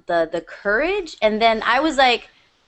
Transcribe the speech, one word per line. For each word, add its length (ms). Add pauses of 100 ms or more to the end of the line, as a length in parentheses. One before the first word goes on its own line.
the, 260
the 100
courage. 800
And 200
then 240
I 160
was 160
like, 320 (380)